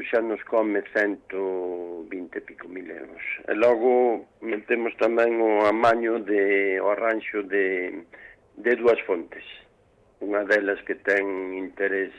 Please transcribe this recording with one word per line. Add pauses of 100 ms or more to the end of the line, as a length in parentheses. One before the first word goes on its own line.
xa
nos
come
cento
vinte
e
pico
mil
euros. (240)
E
logo (160)
metemos
tamén
o
amaño
de,
o
arranxo
de, (480)
de
dúas
fontes. (800)
Unha
delas
que
ten
interés,